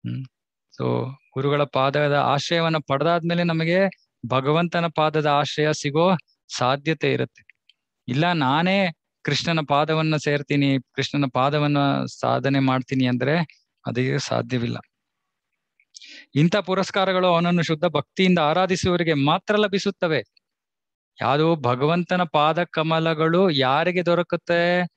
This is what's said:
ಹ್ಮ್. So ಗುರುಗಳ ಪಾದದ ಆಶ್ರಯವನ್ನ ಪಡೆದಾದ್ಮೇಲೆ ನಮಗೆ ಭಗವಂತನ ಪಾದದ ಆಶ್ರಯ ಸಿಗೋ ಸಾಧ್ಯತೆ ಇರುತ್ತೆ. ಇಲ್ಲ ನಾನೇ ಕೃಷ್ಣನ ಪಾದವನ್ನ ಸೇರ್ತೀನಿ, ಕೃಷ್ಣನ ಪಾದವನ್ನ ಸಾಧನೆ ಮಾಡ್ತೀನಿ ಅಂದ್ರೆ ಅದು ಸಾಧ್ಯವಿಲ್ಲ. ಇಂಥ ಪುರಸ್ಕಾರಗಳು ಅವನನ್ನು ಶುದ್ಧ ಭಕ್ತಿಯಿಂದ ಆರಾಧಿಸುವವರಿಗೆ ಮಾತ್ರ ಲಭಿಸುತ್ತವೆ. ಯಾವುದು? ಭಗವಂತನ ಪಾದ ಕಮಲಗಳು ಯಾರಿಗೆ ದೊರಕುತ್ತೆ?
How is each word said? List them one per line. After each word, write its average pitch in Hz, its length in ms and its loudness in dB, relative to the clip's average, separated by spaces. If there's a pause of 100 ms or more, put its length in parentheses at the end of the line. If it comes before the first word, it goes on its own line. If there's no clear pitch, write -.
ಹ್ಮ್. 127 160 -8 (560)
So 123 300 -4
ಗುರುಗಳ 139 520 -4
ಪಾದದ 139 500 0
ಆಶ್ರಯವನ್ನ 147 640 0 (100)
ಪಡೆದಾದ್ಮೇಲೆ 170 580 0
ನಮಗೆ 170 440 0 (380)
ಭಗವಂತನ 156 580 0 (100)
ಪಾದದ 156 320 0
ಆಶ್ರಯ 147 460 0
ಸಿಗೋ 151 380 0 (460)
ಸಾಧ್ಯತೆ 143 560 0
ಇರುತ್ತೆ. - 540 -8 (420)
ಇಲ್ಲ 160 240 0
ನಾನೇ 170 600 0 (300)
ಕೃಷ್ಣನ 160 360 -2 (100)
ಪಾದವನ್ನ 156 480 0
ಸೇರ್ತೀನಿ, 143 680 0
ಕೃಷ್ಣನ 143 500 -4
ಪಾದವನ್ನ 147 460 0 (260)
ಸಾಧನೆ 127 540 -2
ಮಾಡ್ತೀನಿ 131 480 0
ಅಂದ್ರೆ 127 320 0 (480)
ಅದು 127 320 -2
ಸಾಧ್ಯವಿಲ್ಲ. 117 600 -4 (1600)
ಇಂಥ 165 220 4
ಪುರಸ್ಕಾರಗಳು 185 680 0
ಅವನನ್ನು 175 360 2
ಶುದ್ಧ 160 220 2
ಭಕ್ತಿಯಿಂದ 175 540 2
ಆರಾಧಿಸುವವರಿಗೆ 170 760 2
ಮಾತ್ರ 160 420 0
ಲಭಿಸುತ್ತವೆ. 190 680 -2 (960)
ಯಾವುದು? 151 360 2
ಭಗವಂತನ 151 680 0
ಪಾದ 160 400 0
ಕಮಲಗಳು 160 880 0
ಯಾರಿಗೆ 160 560 0
ದೊರಕುತ್ತೆ? 175 800 0 (100)